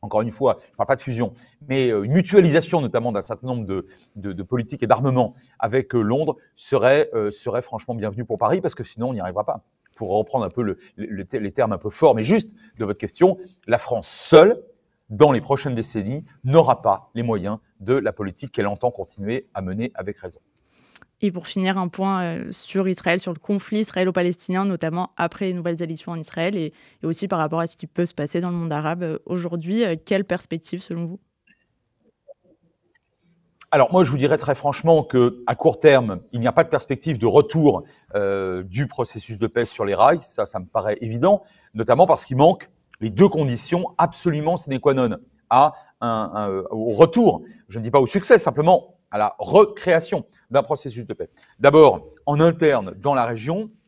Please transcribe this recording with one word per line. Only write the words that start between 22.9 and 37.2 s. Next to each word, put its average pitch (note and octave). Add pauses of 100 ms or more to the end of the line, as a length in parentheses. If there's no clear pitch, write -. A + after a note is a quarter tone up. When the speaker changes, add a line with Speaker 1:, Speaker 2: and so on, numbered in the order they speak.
Speaker 2:
sur F#3
le D#3+
conflit G#3
israélo-palestinien, F#3
notamment F3
après E3+
les F#3
nouvelles E3+
élections E3
en E3+
Israël E3
et, D#3+ (280)
et -
aussi E3
par F#3
rapport D#3+
à E3+
ce -
qui -
peut -
se E3+
passer D3+
dans F3+
le F3
monde E3+
arabe, D#3
euh, D#3+
aujourd'hui. F3
Euh, F3
quelle F#3+
perspective -
selon E3+
vous ? F3 (2500)
Speaker 1:
Alors C3+
moi, F3+
je B2
vous C#3+
dirais C#3
très C#3+
franchement D#3
que B2
à B2
court -
terme, A#2+ (120)
il A#2+
n'y A#2+
a A#2+
pas -
de -
perspective C#3
de A2